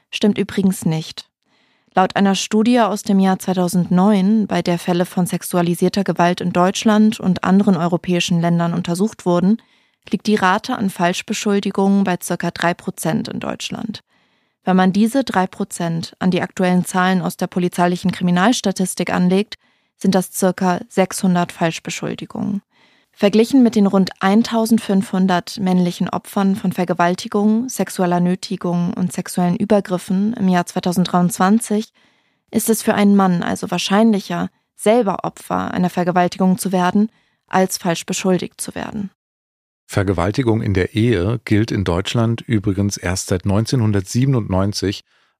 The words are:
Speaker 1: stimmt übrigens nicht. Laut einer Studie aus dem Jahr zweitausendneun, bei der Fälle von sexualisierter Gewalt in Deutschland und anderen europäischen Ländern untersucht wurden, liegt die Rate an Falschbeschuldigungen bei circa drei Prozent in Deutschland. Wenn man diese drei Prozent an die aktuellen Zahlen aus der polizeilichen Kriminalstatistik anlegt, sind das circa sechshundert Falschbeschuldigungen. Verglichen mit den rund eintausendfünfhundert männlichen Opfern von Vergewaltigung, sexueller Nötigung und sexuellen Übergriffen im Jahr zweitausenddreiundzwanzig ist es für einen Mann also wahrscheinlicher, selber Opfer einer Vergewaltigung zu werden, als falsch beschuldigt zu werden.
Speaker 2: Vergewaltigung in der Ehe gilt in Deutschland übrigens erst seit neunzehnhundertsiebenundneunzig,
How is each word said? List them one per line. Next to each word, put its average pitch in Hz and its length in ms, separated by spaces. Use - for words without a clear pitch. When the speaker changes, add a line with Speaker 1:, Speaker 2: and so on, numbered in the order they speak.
Speaker 1:
stimmt - 260
übrigens 190 480
nicht. - 460
Laut 185 200
einer 196 220
Studie 226 420
aus 208 240
dem 196 160
Jahr 190 220
zweitausendneun, 185 1040
bei 175 160
der 175 160
Fälle 175 280
von 180 200
sexualisierter 175 800
Gewalt 175 360
in 180 120
Deutschland 214 680
und 180 240
anderen 196 340
europäischen 175 640
Ländern 170 340
untersucht 175 520
wurden, 180 300
liegt - 200
die 214 80
Rate 196 400
an 196 140
Falschbeschuldigungen 196 1120
bei 180 180
circa 170 300
drei 170 220
Prozent - 520
in - 140
Deutschland. - 600
Wenn 185 140
man 185 160
diese 226 320
drei 190 240
Prozent 170 720
an 185 100
die 175 120
aktuellen 180 420
Zahlen 185 380
aus 170 140
der 180 120
polizeilichen 180 640
Kriminalstatistik 180 1000
anlegt, 180 440
sind 190 180
das 185 180
circa 185 560
sechshundert 180 600
Falschbeschuldigungen. - 1120
Verglichen 226 500
mit 226 120
den 202 120
rund 190 340
eintausendfünfhundert 202 1400
männlichen 180 500
Opfern 196 480
von 185 160
Vergewaltigung, 202 960
sexueller 180 520
Nötigung 175 760
und 180 180
sexuellen 180 440
Übergriffen 202 800
im 190 140
Jahr 180 160
zweitausenddreiundzwanzig 185 1300
ist 220 200
es 214 120
für 220 120
einen 202 220
Mann 185 260
also - 280
wahrscheinlicher, 190 800
selber 208 500
Opfer - 480
einer 180 180
Vergewaltigung 180 640
zu 185 160
werden, 190 380
als 185 300
falsch 170 300
beschuldigt 185 520
zu - 160
werden. - 360
Speaker 2:
Vergewaltigung 104 760
in 107 100
der 95 220
Ehe 110 500
gilt 110 280
in 98 120
Deutschland 113 560
übrigens 101 560
erst 92 300
seit 95 180
neunzehnhundertsiebenundneunzig, 104 1600